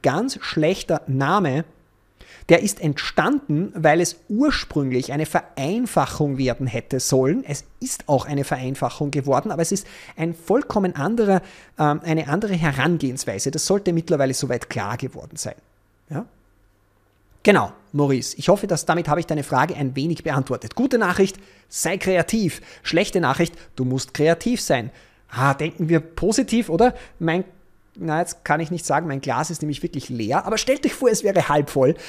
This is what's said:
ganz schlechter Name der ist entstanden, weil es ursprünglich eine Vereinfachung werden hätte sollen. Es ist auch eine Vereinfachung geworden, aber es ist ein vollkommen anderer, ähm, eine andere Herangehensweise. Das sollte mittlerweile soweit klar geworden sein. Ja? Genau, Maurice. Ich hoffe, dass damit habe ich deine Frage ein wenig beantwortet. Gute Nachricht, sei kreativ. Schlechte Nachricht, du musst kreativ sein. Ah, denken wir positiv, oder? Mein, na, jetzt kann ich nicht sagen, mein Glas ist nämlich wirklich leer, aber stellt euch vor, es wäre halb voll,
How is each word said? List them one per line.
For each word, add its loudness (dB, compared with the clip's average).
ganz -2
schlechter 0
Name 2
der 8
ist -4
entstanden, 0
weil 4
es 0
ursprünglich 0
eine 0
Vereinfachung -2
werden 0
hätte -4
sollen. 2
Es -8
ist -8
auch 2
eine -2
Vereinfachung -4
geworden, 0
aber -2
es 0
ist -4
ein -4
vollkommen 0
anderer, 2
ähm, 2
eine -2
andere 0
Herangehensweise. 0
Das -4
sollte 2
mittlerweile 2
soweit -4
klar -6
geworden -12
sein. -8
Ja? -8
Genau, 4
Maurice. 0
Ich 2
hoffe, 4
dass -2
damit 0
habe 2
ich -4
deine -4
Frage 0
ein -4
wenig -4
beantwortet. -4
Gute 2
Nachricht, 2
sei -2
kreativ. 0
Schlechte 0
Nachricht, 2
du -2
musst -4
kreativ 2
sein. 0
Ah, 2
denken -4
wir 4
positiv, 0
oder? 4
Mein, 0
na, -2
jetzt -6
kann 2
ich -4
nicht -6
sagen, 0
mein -4
Glas -2
ist -8
nämlich -4
wirklich -8
leer, -2
aber -2
stellt 0
euch 0
vor, 2
es 2
wäre 2
halb 2
voll, 4